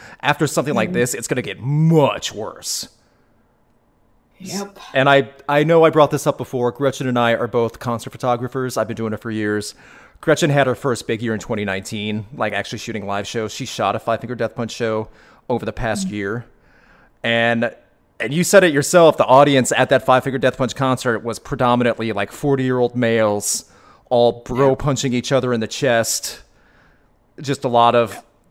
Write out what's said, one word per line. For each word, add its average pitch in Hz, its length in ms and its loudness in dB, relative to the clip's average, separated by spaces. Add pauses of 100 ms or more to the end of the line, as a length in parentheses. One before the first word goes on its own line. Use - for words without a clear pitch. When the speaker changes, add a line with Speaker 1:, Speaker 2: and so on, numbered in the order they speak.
(200)
Speaker 1:
After 147 260 0
something 143 280 -2
like 113 160 0
Speaker 2:
Mm-hmm. - 40 -6
Speaker 1:
this, 120 200 0
it's 117 120 -10
gonna 127 160 -4
get - 160 -10
much 147 760 2
worse. - 560 -10 (1500)
Speaker 2:
Yep. 196 400 -12 (140)
Speaker 1:
And 135 160 2
I, 139 220 4 (180)
I 147 140 2
know 160 220 4
I 160 60 6
brought 147 200 4
this 147 160 -4
up 147 100 0
before. 123 360 -4
Gretchen 135 340 -4
and 123 120 -2
I 117 160 2
are 120 120 -2
both 113 320 -2
concert 117 320 -8
photographers. 127 640 -4
I've 110 120 -2
been 110 80 -8
doing 110 160 -4
it 104 80 -8
for 117 100 -10
years. 104 440 -4 (460)
Gretchen 156 300 2
had 143 160 4
her 127 80 0
first 123 320 -4
big 113 160 -2
year 113 100 -2
in 104 80 -4
twenty 104 240 -6
nineteen, 104 720 -6
like, 107 180 -4
actually 101 260 -6
shooting 107 280 -8
live 101 200 -4
shows. 110 260 -6
She 127 140 -10
shot 104 300 -4
a - 40 -4
Five 113 200 -2
Finger 120 140 -10
Death 113 200 -6
Punch 117 180 -8
show 110 360 -4 (400)
over 120 160 -4
the 104 80 -6
past 107 360 -4
Speaker 2:
Mm-hmm. 104 60 -8
Speaker 1:
year. 104 320 -6 (760)
And, 117 500 2 (460)
and 117 160 -6
you 175 80 2
said 190 220 6
it 170 80 4
yourself, 151 440 6
the 104 100 2
audience 135 500 6
at 123 140 2
that 131 140 2
Five 127 200 4
Finger 135 140 -4
Death 127 200 0
Punch 127 160 -2
concert 127 460 -2
was 113 180 -8
predominantly, 120 720 0
like, 101 200 -4
forty-year-old 127 640 0
males, 110 760 0 (400)
all 120 320 2
bro 135 280 2
Speaker 2:
Yeah. 135 60 2
Speaker 1:
punching 135 360 -2
each 123 180 -2
other 127 220 0
in 117 80 -2
the 107 80 -4
chest. - 720 -2 (1000)
Just 139 240 -6
a 131 40 -2
lot 120 260 4
of, 117 300 0 (260)